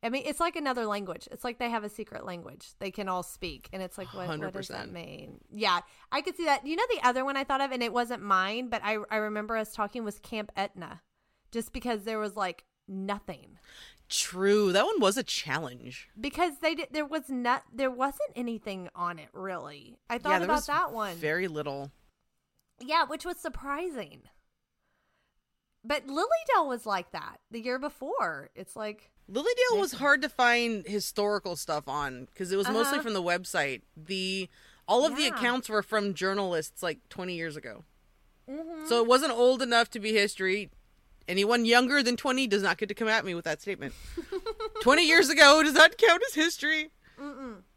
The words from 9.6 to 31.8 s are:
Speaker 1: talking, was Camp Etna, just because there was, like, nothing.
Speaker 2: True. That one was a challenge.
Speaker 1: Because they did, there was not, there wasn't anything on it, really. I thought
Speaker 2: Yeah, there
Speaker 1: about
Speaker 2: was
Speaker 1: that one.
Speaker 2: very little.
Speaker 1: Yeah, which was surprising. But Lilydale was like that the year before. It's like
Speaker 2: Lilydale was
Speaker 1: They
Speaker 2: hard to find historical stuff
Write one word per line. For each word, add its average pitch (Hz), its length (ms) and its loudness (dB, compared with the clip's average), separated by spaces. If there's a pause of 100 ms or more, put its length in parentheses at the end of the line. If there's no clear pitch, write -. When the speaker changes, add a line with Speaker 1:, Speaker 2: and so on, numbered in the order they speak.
Speaker 1:
talking, 220 300 -4
was 208 160 -8
Camp 214 380 -10
Etna, 175 460 -8 (500)
just 233 200 -6
because 233 300 -4
there 220 160 -4
was, 214 160 -4
like, 190 300 -6 (240)
nothing. 190 720 -8 (540)
Speaker 2:
True. 196 600 4
That 202 120 6
one 403 160 2
was 196 160 4
a - 60 -2
challenge. 127 840 -6 (120)
Speaker 1:
Because 285 400 -2
they 320 140 0
did, 302 180 -8
there 302 140 -2
was 302 240 -6
not, 247 340 0 (100)
there 262 160 0
wasn't 277 460 -2
anything 214 580 -8
on 175 240 -6
it, 151 140 -20
really. 180 680 -12 (120)
I 240 80 -4
thought 294 120 -2
Speaker 2:
Yeah, - 100 4
there 349 60 0
Speaker 1:
about 311 100 4
Speaker 2:
was 294 100 -2
Speaker 1:
that 302 260 0
one. 208 240 -6
Speaker 2:
very 165 320 -2
little. 143 420 -6 (920)
Speaker 1:
Yeah, 302 260 0
which 311 180 -10
was 349 140 -8
surprising. 277 840 -8 (1600)
But 277 220 -2
Lilydale 415 640 2
was 240 180 -6
like 190 260 -4
that - 260 -12 (120)
the 233 100 -10
year 247 180 -4
before. 262 760 -6
It's - 220 -16
like 214 340 -10 (200)
Speaker 2:
Lilydale 466 500 2
was 311 120 0
Speaker 1:
They 247 60 -10
Speaker 2:
hard 285 240 4
to 302 60 -2
find 240 580 2
historical 202 680 -2
stuff 147 320 -4